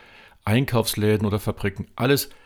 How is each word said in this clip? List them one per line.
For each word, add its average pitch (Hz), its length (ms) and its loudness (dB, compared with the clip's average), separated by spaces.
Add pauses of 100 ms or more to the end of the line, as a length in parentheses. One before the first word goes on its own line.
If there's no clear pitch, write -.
(440)
Einkaufsläden 107 840 2
oder 101 120 0
Fabriken. - 560 -6
Alles, 131 360 0 (160)